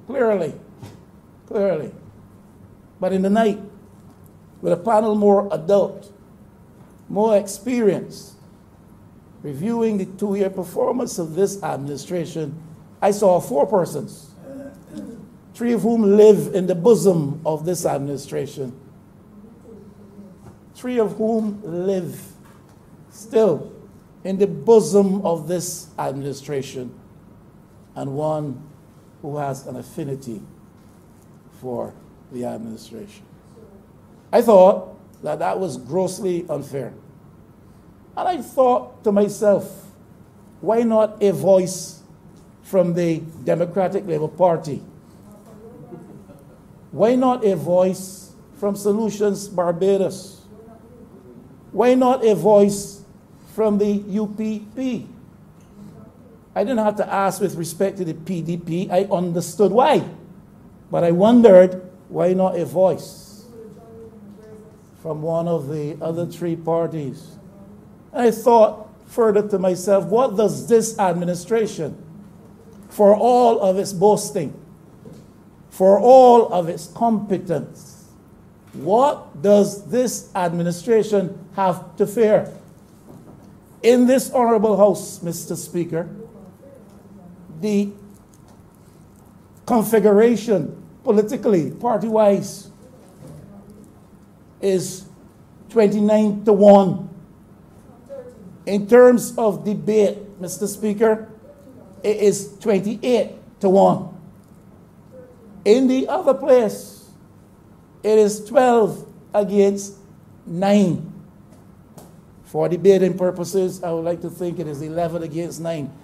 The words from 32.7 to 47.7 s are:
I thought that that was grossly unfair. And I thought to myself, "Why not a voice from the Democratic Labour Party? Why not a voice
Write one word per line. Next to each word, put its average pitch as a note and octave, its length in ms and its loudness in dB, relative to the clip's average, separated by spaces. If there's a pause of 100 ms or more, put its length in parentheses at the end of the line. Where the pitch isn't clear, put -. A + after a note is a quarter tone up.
I A#3 120 4
thought F#3+ 520 6 (300)
that D3+ 160 -6
that F#3 180 -4
was E3+ 180 -6
grossly F3 720 -6
unfair. C#3 460 -10 (1200)
And F4 120 -4
I F4+ 140 -2
thought - 600 -2
to A3 80 -2
myself, G3+ 800 0 (720)
"Why A3+ 240 0
not A3 360 0
a G3+ 120 2
voice F3+ 640 0 (640)
from F3 320 0
the E3 280 -2 (200)
Democratic F3 640 -2
Labour D#3 220 -4
Party? E3 560 -2 (2000)
Why G#3+ 260 2
not B3 280 0
a G3 100 2
voice F3+ 800 -2 (220)